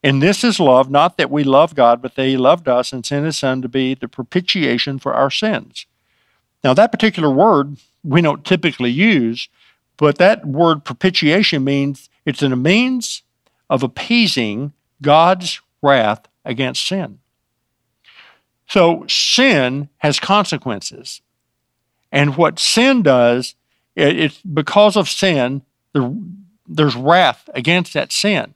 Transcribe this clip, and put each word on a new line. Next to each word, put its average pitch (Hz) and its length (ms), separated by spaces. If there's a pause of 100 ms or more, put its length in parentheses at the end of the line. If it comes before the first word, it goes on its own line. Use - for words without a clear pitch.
And 135 180
this 196 220
is 233 160
love, 131 320
not 143 260
that 131 140
we 147 120
love 139 300
God, 120 280
but 127 140
that 131 100
he 135 120
loved 151 300
us 123 260
and 127 120
sent 143 200
his 160 120
Son 131 240
to 127 80
be 131 240
the - 140
propitiation 135 920
for 135 140
our 135 180
sins." 165 540 (800)
Now, 131 100
that 214 180
particular 165 400
word 143 460 (260)
we 151 180
don't 147 240
typically 143 460
use, 131 580 (480)
but 147 200
that - 280
word 151 400
propitiation 165 800
means 139 460 (160)
it's 147 160
in 135 120
a 127 40
means 226 680 (460)
of 135 140
appeasing 139 920 (280)
God's 165 600 (200)
wrath 117 460 (180)
against 127 420
sin. 165 320 (1500)
So 170 400
sin 143 880
has 147 220
consequences. - 1000 (880)
And 143 260
what 165 220
sin 247 420
does, 127 540 (400)
it, 151 220
it's 156 240
because 190 540
of 185 140
sin, 139 540 (300)
there, 131 200 (540)
there's 151 280
wrath 143 580
against 165 400
that 143 180
sin. 185 440